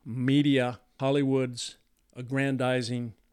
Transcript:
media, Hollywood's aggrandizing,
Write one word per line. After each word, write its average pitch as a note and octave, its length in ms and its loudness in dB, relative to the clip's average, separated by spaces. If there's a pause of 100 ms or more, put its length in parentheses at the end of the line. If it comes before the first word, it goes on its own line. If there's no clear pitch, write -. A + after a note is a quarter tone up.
media, C3 760 2 (200)
Hollywood's C3+ 800 0 (380)
aggrandizing, B2+ 1000 -2 (200)